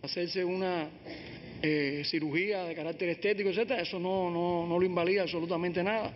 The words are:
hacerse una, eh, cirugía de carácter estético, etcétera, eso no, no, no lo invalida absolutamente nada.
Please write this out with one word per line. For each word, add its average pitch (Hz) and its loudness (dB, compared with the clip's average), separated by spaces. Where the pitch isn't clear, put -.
hacerse 175 -2
una, 180 0
eh, 147 2
cirugía 175 0
de 165 -4
carácter 165 -2
estético, 196 2
etcétera, 220 2
eso 170 -2
no, 185 2
no, 170 2
no 170 2
lo 180 6
invalida 185 2
absolutamente 170 0
nada. 208 0